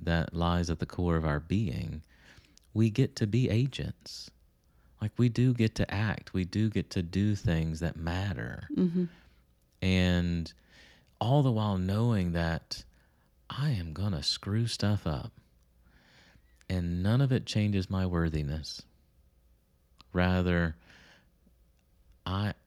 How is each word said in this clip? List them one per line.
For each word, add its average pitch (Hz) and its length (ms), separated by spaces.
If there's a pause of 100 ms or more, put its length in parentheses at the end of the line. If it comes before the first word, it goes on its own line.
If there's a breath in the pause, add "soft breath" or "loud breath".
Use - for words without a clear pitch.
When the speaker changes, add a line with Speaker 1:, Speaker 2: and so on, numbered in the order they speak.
Speaker 1:
that 85 320
lies 85 360
at 80 80
the - 80
core 87 300
of 80 80
our 76 160
being, 82 640 (720 soft breath)
we 110 160
get - 260
to 113 100
be 117 220
agents. - 800 (720)
Like, 107 180
we 120 100
do 123 260
get 113 220
to - 180
act. 104 380
We 92 120
do 104 260
get 95 200
to 95 120
do 95 320
things 80 460
that 85 160
matter. 82 680 (100)
Speaker 2:
Mm-hmm. 180 300 (760 soft breath)
Speaker 1:
And 87 680 (680 soft breath)
all 135 220
the 131 100
while 107 260
knowing 98 540
that 82 500 (680)
I 147 200
am 85 220
gonna 87 300
screw 110 440
stuff 104 400
up 69 240 (1400 soft breath)
and 87 320
none 113 180
of 135 120
it - 120
changes 104 460
my 92 160
worthiness. 78 760 (1300)
Rather, 90 600 (1500 soft breath)
I, 98 300 (120)